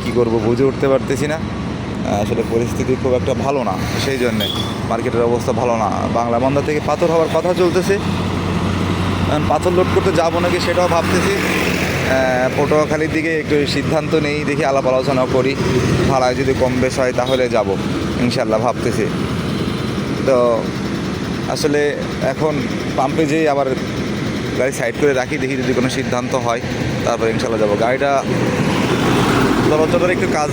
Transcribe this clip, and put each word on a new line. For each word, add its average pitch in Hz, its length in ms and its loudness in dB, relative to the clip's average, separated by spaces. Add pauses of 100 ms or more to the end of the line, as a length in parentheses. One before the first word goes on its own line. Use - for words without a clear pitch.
কী 123 100 -2
করবো 117 240 2
বুঝে 120 260 2
উঠতে 135 240 2
পারতেছি 135 380 0
না। 151 80 -2
আহ, - 880 -4
আসলে 110 280 0
পরিস্থিতি 120 520 0
খুব 127 120 2
একটা 127 200 0
ভালো 135 280 0
না, 101 100 0 (320)
সেই 135 140 0
জন্যে 110 300 0 (400)
মার্কেটের 113 340 0
অবস্থা 117 300 0
ভালো 117 240 0
না। 98 380 0
বাংলা 117 240 0
বান্ধা 135 280 2
থেকে 147 200 0
পাথর 156 200 2
হওয়ার 160 280 2
কথা 165 200 2
চলতেছে, 180 440 2 (1300)
এখন 151 200 0
পাথর 151 220 2
লোড 175 240 4
করতে 185 180 0
যাবো 170 280 2
নাকি 175 200 0
সেটাও 180 280 2
ভাবতেছি। 180 480 2
আহ, 127 1200 0
পটুয়াখালীর 151 560 2
দিকে 160 260 0
একটু 147 280 0
সিদ্ধান্ত 147 480 0
নেই, 151 300 0
দেখি 147 200 0
আলাপ 135 220 2
আলোচনা 131 460 2
করি, 131 240 2 (520)
ভাড়ায় 127 260 2
যদি 135 260 0
কম 127 200 2
বেশ 127 180 0
হয় 127 140 2
তাহলে 127 360 0
যাব 101 280 2 (440)
ইনশাল্লাহ 117 400 0
ভাবতেছি। 113 460 0 (1200)
তো 123 360 2 (880)
আসলে 147 480 0 (260)
এখন 147 320 0 (420)
পাম্পে 143 300 0
যেয়ে 156 220 2
আবার 139 180 2 (920)
গাড়ি 131 140 0
সাইড 117 280 -2
করে 143 140 4
রাখি, 127 240 -2
দেখি 135 180 -2
যদি 127 160 0
কোনো 123 160 2
সিদ্ধান্ত 127 460 -2
হয়, 120 260 0 (440)
তারপর 117 220 0
ইনশাল্লাহ 113 340 0
যাবো। 104 200 2
গাড়িটা 135 420 2 (1500)
দরজাটার 160 400 2
একটু 185 220 0
কাজ 151 200 0